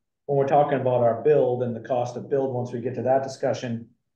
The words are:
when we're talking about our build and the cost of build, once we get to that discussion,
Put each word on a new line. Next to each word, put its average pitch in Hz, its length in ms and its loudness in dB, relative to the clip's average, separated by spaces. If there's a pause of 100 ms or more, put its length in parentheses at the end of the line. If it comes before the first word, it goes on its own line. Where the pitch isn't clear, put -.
(260)
when 143 100 0
we're 139 100 4
talking 143 320 4
about 123 240 2
our 117 200 2
build 127 400 4
and 117 120 -4
the 110 60 -10
cost 120 360 -4
of 98 120 -10
build, 135 240 0
once 123 200 -6
we 120 80 -6
get 117 160 -6
to 120 60 -6
that 131 200 2
discussion, 117 680 -6 (280)